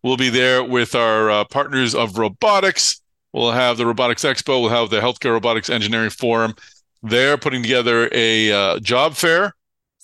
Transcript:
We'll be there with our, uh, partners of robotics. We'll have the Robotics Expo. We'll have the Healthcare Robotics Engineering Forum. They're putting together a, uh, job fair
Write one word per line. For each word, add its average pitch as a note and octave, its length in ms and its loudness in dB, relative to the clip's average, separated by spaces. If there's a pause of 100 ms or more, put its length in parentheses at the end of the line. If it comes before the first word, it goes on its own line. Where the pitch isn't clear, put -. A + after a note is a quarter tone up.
We'll B2+ 160 -2
be B2+ 120 0
there B2+ 320 2
with B2 340 -2
our, A2 340 2
uh, G#2 160 2
partners C3+ 500 -2
of A2 220 -2
robotics. F#3+ 840 0 (300)
We'll A#2 200 -2
have A#2+ 260 0
the A#2+ 80 -2
Robotics A#2 380 -2
Expo. C3+ 380 0
We'll A2+ 80 0
have A#2 200 0
the G#2+ 100 0
Healthcare A#2+ 320 -2
Robotics A2+ 380 -2
Engineering A2+ 400 -2
Forum. A2+ 460 -2 (460)
They're B2+ 360 2
putting C3 240 -4
together A#2 500 2
a, A2 400 2
uh, G2+ 280 0
job B2 360 0
fair F3 380 0 (500)